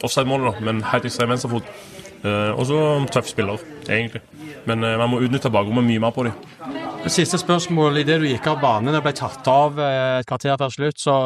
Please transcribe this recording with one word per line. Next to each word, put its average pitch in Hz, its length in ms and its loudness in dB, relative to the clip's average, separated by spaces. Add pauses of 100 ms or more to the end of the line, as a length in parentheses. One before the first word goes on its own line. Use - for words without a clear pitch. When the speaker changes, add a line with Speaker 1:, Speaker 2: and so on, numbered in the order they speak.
Speaker 1:
offside-målet 131 520 0
da, - 60 -10
men 110 220 -2
helt 117 220 0
ekstrem 120 240 -2
venstrefot. 120 340 -2 (640)
Eh, 104 340 0
og 127 80 0
så 147 440 2
tøff - 180 0
spiller, 104 300 -4 (280)
egentlig. 113 340 -2 (460)
Men, 113 180 0
eh, 113 140 0
man 120 120 2
må 120 100 2
utnytte 127 320 0
bakrommet 107 320 2
mye 113 160 4
mer 113 100 2
på 123 140 -4
dem. 113 80 -2 (760)
Speaker 2:
Siste 165 340 2
spørsmål. 165 580 2
I 147 60 2
det 156 160 4
du 156 80 2
gikk 123 220 0
av 151 100 0
banen 120 320 2
og 151 120 2
ble 143 120 0
tatt - 320 -4
av, 143 320 4
eh, 131 400 0
et 127 80 -8
kvarter 139 300 0
før 135 160 -2
slutt, 143 260 -2
så, 143 140 2 (120)